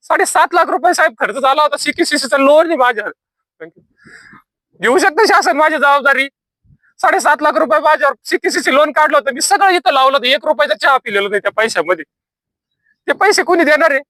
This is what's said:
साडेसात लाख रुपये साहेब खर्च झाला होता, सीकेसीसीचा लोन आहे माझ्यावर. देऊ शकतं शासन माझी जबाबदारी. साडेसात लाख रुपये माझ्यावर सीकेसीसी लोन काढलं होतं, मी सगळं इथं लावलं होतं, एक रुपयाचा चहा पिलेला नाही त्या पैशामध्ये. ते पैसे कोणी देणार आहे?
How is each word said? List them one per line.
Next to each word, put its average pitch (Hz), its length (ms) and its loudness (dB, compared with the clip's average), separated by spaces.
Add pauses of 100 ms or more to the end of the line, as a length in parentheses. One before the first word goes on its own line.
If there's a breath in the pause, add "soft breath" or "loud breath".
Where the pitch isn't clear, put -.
साडेसात 339 500 0
लाख 330 160 2
रुपये 349 240 0
साहेब 320 260 0
खर्च 208 160 -4
झाला 269 260 0
होता, 294 140 0
सीकेसीसीचा 277 600 -4
लोन 294 300 4
आहे 330 100 -2
माझ्यावर. 208 880 -6 (1120 loud breath)
देऊ 233 180 0
शकतं 381 280 2
शासन 359 300 2
माझी 311 200 0
जबाबदारी. 277 520 0 (720)
साडेसात 311 420 0
लाख 302 160 0
रुपये 240 220 0
माझ्यावर 294 340 0 (100)
सीकेसीसी 339 500 -4
लोन 302 180 2
काढलं 302 240 2
होतं, 269 180 0
मी 294 60 -10
सगळं 392 300 2
इथं 349 220 0
लावलं 269 240 2
होतं, 254 100 -2
एक 294 200 0
रुपयाचा 302 360 0
चहा 285 140 2
पिलेला 202 320 -4
नाही 202 120 -4
त्या 202 120 -4
पैशामध्ये. 180 520 -4 (1040)
ते 392 60 -2
पैसे 392 280 0
कोणी 339 220 2
देणार 302 260 2
आहे? 277 200 -2